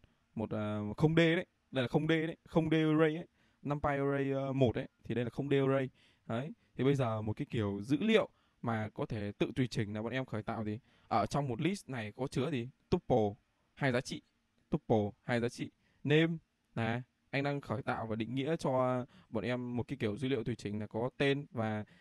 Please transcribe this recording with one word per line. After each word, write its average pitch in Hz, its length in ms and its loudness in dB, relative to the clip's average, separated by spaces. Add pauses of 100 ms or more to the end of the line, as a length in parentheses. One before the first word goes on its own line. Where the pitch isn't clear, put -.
(360)
một, 107 140 -4
ờ, 107 480 -4
không 160 180 4
D - 20 8
đấy. 165 280 4 (260)
Đây 135 100 0
là 120 60 0
không 156 200 0
D - 20 0
đấy, 160 280 0 (100)
không 160 220 0
D 156 40 2
array 156 420 4
đấy. 175 120 -8 (380)
Numpy 147 240 0
array, 139 420 0
ờ, 135 220 -2
một 135 220 6
đấy, 131 120 -4 (160)
thì - 120 -4
đây 120 80 0
là 123 60 -2
không 139 200 -6
D 143 40 4
array. 135 360 2 (360)
Đấy. 131 280 -4 (220)
Thì - 80 -2
bây 143 120 6
giờ 113 260 0
một 110 120 -2
cái 147 160 -6
kiểu 101 320 -2
dữ 135 160 0
liệu 214 320 4 (320)
mà 110 320 -2
có - 120 -4
thể 104 260 -6
tự - 240 -2
tùy 127 120 2
chỉnh 107 260 -4
là 107 80 -6
bọn 117 100 -6
em 131 140 -4
khởi 107 180 -6
tạo 110 200 -6
gì? 107 160 -4 (280)
Ở 107 180 2
trong 143 220 -2
một 120 140 -4
list 190 280 -2
này 113 220 -8
có 127 160 -6
chứa 139 240 -2
gì? 123 180 -4 (200)
Tuple 113 440 2 (400)
hai 135 180 0
giá 120 100 0
trị. - 200 -10 (480)
Tuple 110 400 2 (140)
hai 120 160 0
giá 120 100 0
trị. - 220 -8 (320)
Name 160 340 4 (380)
là 117 260 -2 (280)
anh 139 140 0
đang 143 180 0
khởi 113 200 -4
tạo 113 260 -4
và 110 80 -4
định 113 200 -4
nghĩa 135 200 0
cho 127 500 0 (240)
bọn 104 140 -4
em 123 340 -2
một 113 100 -2
cái 139 100 -8
kiểu 104 200 -2
dữ 131 100 -4
liệu 127 160 0
tùy 120 120 -2
chỉnh 104 240 -6
là 107 80 -6
có 120 300 -4
tên 139 340 2
và 110 340 -2 (160)